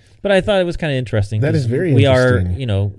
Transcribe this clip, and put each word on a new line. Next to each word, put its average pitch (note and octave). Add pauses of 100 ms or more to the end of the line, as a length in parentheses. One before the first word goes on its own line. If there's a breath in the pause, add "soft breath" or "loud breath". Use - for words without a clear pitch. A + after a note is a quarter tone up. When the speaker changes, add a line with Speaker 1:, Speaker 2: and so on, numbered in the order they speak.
(220 soft breath)
Speaker 1:
but G3+
I F#3+
thought G3
it F3
was F3
kinda D3+
interesting A2
Speaker 2:
That D3+
Speaker 1:
'cause D#3
Speaker 2:
is B2+
very D3
Speaker 1:
we A#2+
are, B2+
Speaker 2:
interesting. F2+
Speaker 1:
you C3
know, G2+